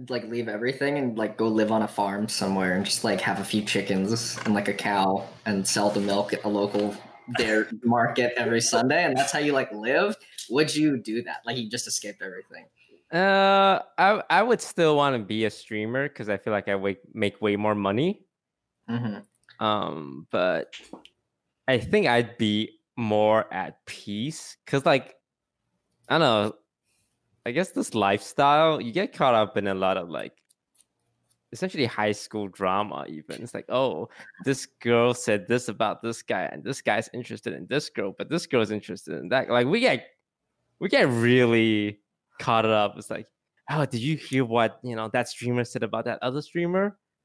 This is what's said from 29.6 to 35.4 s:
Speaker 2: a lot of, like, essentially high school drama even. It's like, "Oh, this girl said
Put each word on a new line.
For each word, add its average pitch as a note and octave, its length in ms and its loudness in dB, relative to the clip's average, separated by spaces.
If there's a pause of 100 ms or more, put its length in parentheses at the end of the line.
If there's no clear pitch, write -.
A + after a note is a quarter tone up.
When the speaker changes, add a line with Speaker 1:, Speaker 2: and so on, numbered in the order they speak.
Speaker 2:
a F#2+ 60 0
lot F#2+ 220 2
of, F2 120 -6
like, B1+ 240 -8 (1200)
essentially E3 340 -4
high G#2+ 260 0
school G#2 360 -8
drama F#2 600 -2
even. - 340 -14
It's A#2+ 120 -14
like, - 140 -12
"Oh, A#2 400 -2 (360)
this C3+ 220 -2
girl A#2+ 480 4
said G#2 320 -2